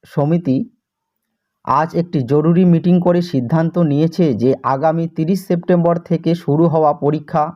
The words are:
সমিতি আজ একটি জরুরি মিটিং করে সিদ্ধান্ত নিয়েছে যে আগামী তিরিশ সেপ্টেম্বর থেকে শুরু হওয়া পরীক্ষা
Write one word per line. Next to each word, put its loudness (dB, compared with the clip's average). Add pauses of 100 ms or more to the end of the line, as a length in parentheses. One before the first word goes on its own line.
সমিতি -2 (1080)
আজ 0
একটি -4
জরুরি 2
মিটিং 2
করে 2
সিদ্ধান্ত -2
নিয়েছে 0 (100)
যে 0 (120)
আগামী 0
তিরিশ -4
সেপ্টেম্বর 0
থেকে -2
শুরু 0
হওয়া 2
পরীক্ষা -2 (120)